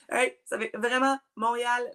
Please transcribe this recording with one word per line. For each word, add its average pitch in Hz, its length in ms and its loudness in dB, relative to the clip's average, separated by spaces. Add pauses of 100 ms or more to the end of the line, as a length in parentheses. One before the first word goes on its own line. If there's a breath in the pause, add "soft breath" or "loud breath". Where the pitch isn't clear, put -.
(120)
Euh, 196 180 2 (140)
ça - 120 -4
fait 220 200 -4
vraiment 262 420 2 (160)
Montréal, 240 480 0 (120)